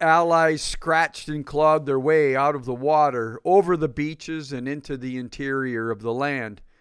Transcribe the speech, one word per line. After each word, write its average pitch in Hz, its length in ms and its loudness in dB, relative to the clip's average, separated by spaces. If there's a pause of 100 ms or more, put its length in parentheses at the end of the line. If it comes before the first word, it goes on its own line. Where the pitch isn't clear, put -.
Allies 160 600 4
scratched - 680 -2
and 151 180 -6
clawed 156 400 2
their 135 140 0
way 147 340 4
out 143 220 0
of 127 80 -12
the 123 100 -6
water, 127 680 0
over 180 320 4
the 156 120 0
beaches, 151 640 -8
and 127 160 -8
into 143 280 -8
the 127 200 -10
interior 127 760 -4
of 104 120 -6
the 113 100 -4
land. 127 500 -6 (180)